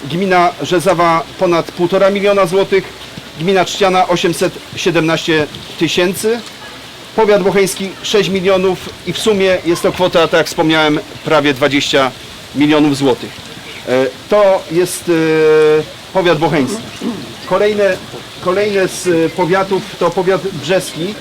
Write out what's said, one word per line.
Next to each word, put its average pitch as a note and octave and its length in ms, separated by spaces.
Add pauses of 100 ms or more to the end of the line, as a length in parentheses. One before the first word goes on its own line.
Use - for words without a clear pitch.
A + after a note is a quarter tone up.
(120)
gmina F3+ 400 (100)
Rzezawa E3 640 (160)
ponad F3 320
półtora F#3+ 380
miliona G3+ 360
złotych, F#3+ 380 (560)
gmina F3+ 260
Trzciana F#3 420
osiemset F3+ 460 (220)
siedemnaście D#3+ 720 (320)
tysięcy, F#3 600 (760)
powiat G3+ 280
bocheński G3 460 (120)
sześć G3 280
milionów F#3+ 600 (180)
i F3 60
w - 40
sumie F#3+ 480
jest E3 180
to F#3+ 80
kwota, F3 360
tak E3+ 100
jak D#3 100
wspomniałem, D#3 520 (260)
prawie D3 280
dwadzieścia C3+ 580 (440)
milionów D3 420
złotych. C3+ 320 (580)
E, C3 180 (240)
to G3+ 320 (100)
jest, F3 380
e, E3+ 40 (1000)
powiat F3 240
bocheński. D3 460 (680)
Kolejne, G3+ 480 (460)
kolejne G3 440
z, - 200
e, E3 220
powiatów F#3 520 (180)
to F3 100
powiat F3+ 320
brzeski. F3+ 800